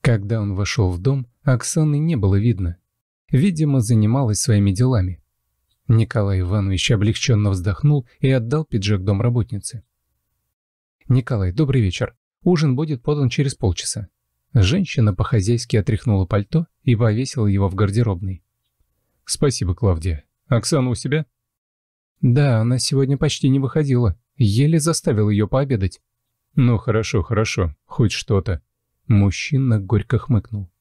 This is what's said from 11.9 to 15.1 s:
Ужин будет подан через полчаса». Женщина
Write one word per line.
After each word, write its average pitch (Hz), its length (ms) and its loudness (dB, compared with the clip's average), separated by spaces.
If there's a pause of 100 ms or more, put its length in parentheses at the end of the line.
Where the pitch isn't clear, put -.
Ужин 156 320 2
будет 147 280 -4
подан 147 260 0
через 139 260 -2
полчаса». - 540 -4 (460)
Женщина 117 580 2